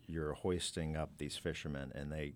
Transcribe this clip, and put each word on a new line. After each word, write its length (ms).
you're 260
hoisting 640
up 220
these 200
fishermen, 580
and 160
they 240